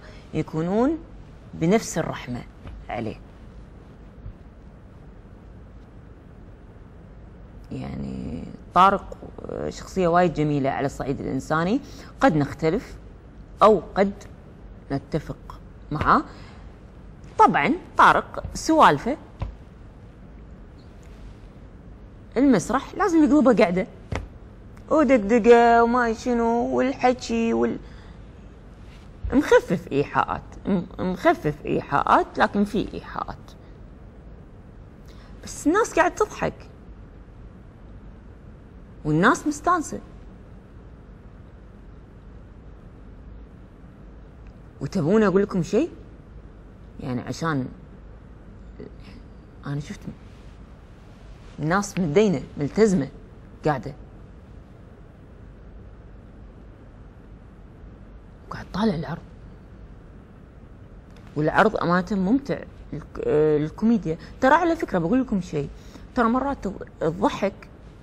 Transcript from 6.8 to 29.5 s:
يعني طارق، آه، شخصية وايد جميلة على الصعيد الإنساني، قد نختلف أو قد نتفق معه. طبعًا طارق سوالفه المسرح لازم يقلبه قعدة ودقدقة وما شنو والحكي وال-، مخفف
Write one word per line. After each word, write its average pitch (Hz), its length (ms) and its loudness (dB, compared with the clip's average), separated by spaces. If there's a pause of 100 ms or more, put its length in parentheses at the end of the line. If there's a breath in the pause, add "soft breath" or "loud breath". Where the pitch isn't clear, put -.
يعني 131 720 -8 (300)
طارق، 190 440 4 (320)
آه، 65 200 -6
شخصية - 380 -2
وايد 175 260 4
جميلة 147 360 0
على 135 160 -2
الصعيد 135 360 -4
الإنساني، 165 600 -2 (380 loud breath)
قد 233 160 6
نختلف 160 600 0 (680)
أو 202 180 8 (140)
قد 196 180 2 (800)
نتفق - 680 -6 (320)
معه. 160 320 4 (1160 loud breath)
طبعًا 196 340 6 (240)
طارق - 460 4 (100)
سوالفه 247 640 4 (3250)
المسرح 247 580 4
لازم 339 280 4
يقلبه 247 400 6
قعدة 180 240 2 (1040)
ودقدقة 233 920 8
وما 233 300 2
شنو 240 640 0
والحكي 247 760 2
وال-، 233 260 0 (1500 loud breath)
مخفف 269 580 2